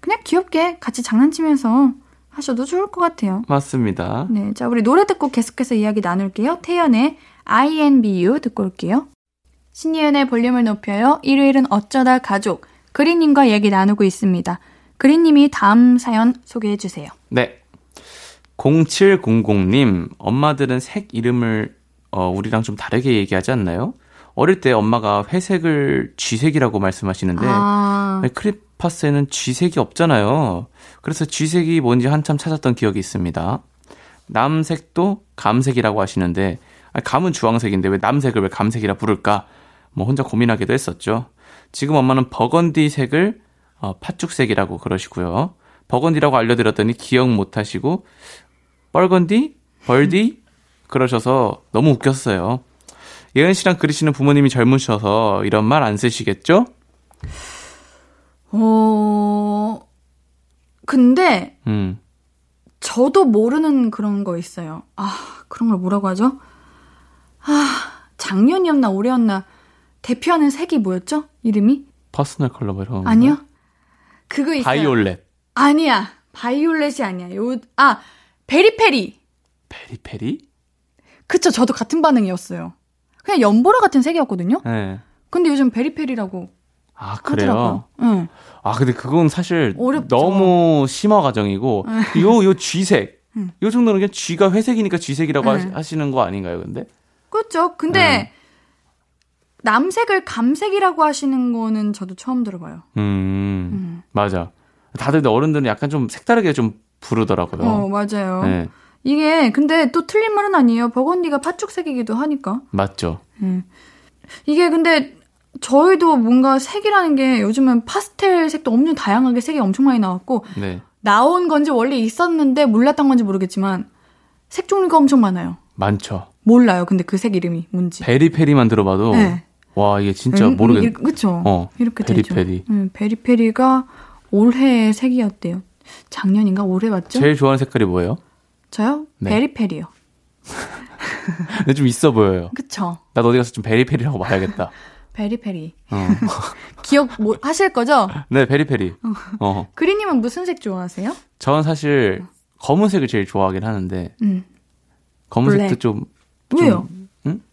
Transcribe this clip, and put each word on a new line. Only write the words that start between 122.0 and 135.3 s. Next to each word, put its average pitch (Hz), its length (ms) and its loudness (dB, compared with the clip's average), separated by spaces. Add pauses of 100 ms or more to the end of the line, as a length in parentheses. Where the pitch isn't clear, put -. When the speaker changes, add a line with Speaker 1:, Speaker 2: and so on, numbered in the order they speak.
Speaker 1:
몰랐던 262 420 2
건지 254 160 4
모르겠지만 190 640 -4 (600)
색 - 200 -10
종류가 370 280 2
엄청 277 240 6
많아요. 175 360 0 (180)
Speaker 2:
많죠. 101 520 -4 (160)
Speaker 1:
몰라요. 214 420 4
근데 180 200 -2
그 196 120 -4
색 202 200 -2
이름이 170 340 -4
뭔지. 180 340 -4
Speaker 2:
베리페리만 147 640 4
들어봐도 104 440 2
Speaker 1:
네. 180 320 2 (300)
Speaker 2:
와, 101 260 2
이게 101 120 0
진짜 127 340 2
Speaker 1:
음, 254 60 4
음, - 40 0
Speaker 2:
모르겠-, 220 280 4
Speaker 1:
이-, 233 80 0
그쵸. 202 520 -2
Speaker 2:
어, 95 240 0 (100)
Speaker 1:
이렇게 233 240 -2
되죠. 110 320 0
Speaker 2:
베리페리. 92 360 -2
Speaker 1:
음, - 220 -2
베리페리가 233 920 0 (460)
올해의 233 600 4
색이었대요. 208 680 -4 (480)